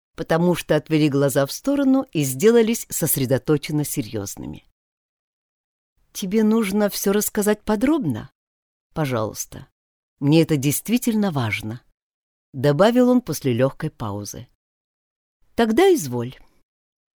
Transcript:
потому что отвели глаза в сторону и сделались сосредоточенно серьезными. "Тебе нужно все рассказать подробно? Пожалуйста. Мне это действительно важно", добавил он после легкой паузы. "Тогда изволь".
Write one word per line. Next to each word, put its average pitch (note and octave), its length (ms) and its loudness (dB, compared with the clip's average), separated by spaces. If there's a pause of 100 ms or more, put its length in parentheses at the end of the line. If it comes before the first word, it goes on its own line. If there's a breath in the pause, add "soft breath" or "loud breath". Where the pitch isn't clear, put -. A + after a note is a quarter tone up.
(140)
потому E3 400 0
что D#3 220 0
отвели D3+ 320 0
глаза C#3 380 2
в - 60 -12
сторону C4+ 600 0
и D#3 100 -2
сделались G#3+ 680 2
сосредоточенно D3 920 0
серьезными. G#2 840 -10 (1500)
"Тебе G#3 320 0
нужно G#3+ 440 2
все G3 240 -2
рассказать G#3 500 0
подробно? G#3+ 680 -2 (640)
Пожалуйста. B2+ 760 -6 (500)
Мне D3+ 240 4
это D#3 140 0
действительно G3+ 760 -2
важно", A#2 520 -6 (680)
добавил G3 580 4
он B3 100 4
после C#3 320 -4
легкой C3 380 -2
паузы. G#2 580 -12 (1080)
"Тогда A#3 400 4
изволь". B2 440 -4 (800)